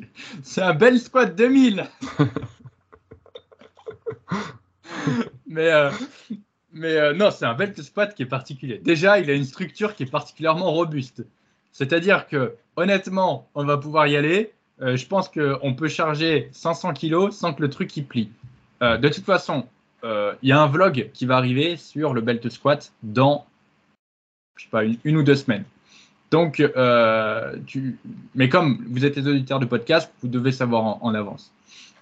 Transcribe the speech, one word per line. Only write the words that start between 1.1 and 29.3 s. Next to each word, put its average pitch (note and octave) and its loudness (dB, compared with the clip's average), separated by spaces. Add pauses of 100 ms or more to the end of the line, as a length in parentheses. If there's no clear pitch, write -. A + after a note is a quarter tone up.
deux A#3 4
mille. B3 4 (320)
<laughs> D3+ 4 (3250)
Mais, D#3+ 0
euh... D3 4 (800)
Mais, D#3 -4
euh, D3+ 2
non, F#3+ 4
c'est - -6
un A#2 -2
belt G3 -6
squat G3+ -6
qui - -8
est A#2+ -8
particulier. C3 -8
Déjà, F#3 4
il D#3 -4
a C#3 2
une C#3+ 0
structure F#3 -8
qui - -8
est B2+ -10
particulièrement D#3+ -2
robuste. D3+ -4 (480)
C'est-à-dire E3 0
que, C3 -4 (200)
honnêtement, F#3+ -2
on D3 -4
va D3 0
pouvoir D3+ 2
y D3 2
aller. E3+ 0 (280)
Euh, B2+ -2
je B2+ -4
pense F#3+ -2
qu'on C#3 -2
peut D3+ -4
charger D#3 -2
cinq - -4
cents F3 -6
kilos E3 0
sans E3+ -6
que C#3 -6
le C#3+ 0
truc F#3 -8
y D3+ -6
plie. A#2 -4 (500)
Euh, A#2 2
de C3+ 2
toute F#3+ -8
façon, F3 0 (360)
euh, G#2 -2
il C3 2
y - 6
a - 6
un D3+ 6
vlog D3+ 0
qui - -8
va B2+ 2
arriver C3+ 0
sur D3 -6
le A#2+ -2
belt A#2+ -2
squat C#3+ -2 (120)
dans, C3 2 (1120)
je - -20
sais - -20
pas, A2 0
une, A2+ 0
une D#3 2
ou D3+ 4
deux C#3 6
semaines. G#2 -2 (640)
Donc, D#3+ 2
euh, A#2 2 (120)
tu... C3 -8 (340)
mais C3 2
comme D3+ 2
vous B2+ -2
êtes C#3+ 0
les C#3 -4
auditeurs C3+ 0